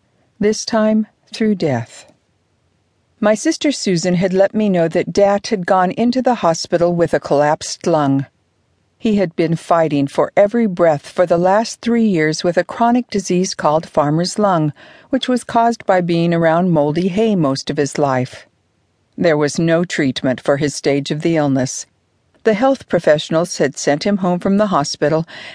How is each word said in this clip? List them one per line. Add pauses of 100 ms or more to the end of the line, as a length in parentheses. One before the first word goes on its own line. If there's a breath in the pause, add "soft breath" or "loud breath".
(400)
this
time (260)
through
death. (1080)
My
sister
Susan
had
let
me
know
that
Dat
had
gone
into
the
hospital
with
a
collapsed
lung. (720)
He
had
been
fighting
for
every
breath
for
the
last
three
years
with
a
chronic
disease
called
farmer's
lung, (380 loud breath)
which
was
caused
by
being
around
moldy
hay
most
of
his
life. (680)
There
was
no
treatment
for
his
stage
of
the
illness. (600)
The
health
professionals
had
sent
him
home
from
the
hospital (300 loud breath)